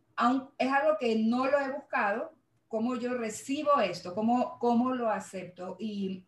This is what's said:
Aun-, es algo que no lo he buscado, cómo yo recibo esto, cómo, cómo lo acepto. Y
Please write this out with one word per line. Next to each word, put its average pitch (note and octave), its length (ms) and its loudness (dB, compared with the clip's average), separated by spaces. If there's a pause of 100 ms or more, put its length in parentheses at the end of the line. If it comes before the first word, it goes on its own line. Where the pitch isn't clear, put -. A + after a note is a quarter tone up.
(160)
Aun-, B3+ 420 0
es B3+ 140 0
algo D4+ 260 4
que A3+ 180 2
no A#3 300 2
lo C#4+ 140 4
he C4+ 100 -2
buscado, A#3+ 640 -2 (340)
cómo A#3+ 280 -2
yo B3 180 -4
recibo C4+ 680 0
esto, F3+ 340 -2
cómo, A#3 440 2
cómo A#3+ 360 2
lo A#3 160 0
acepto. F#3 680 -8
Y G3 500 -6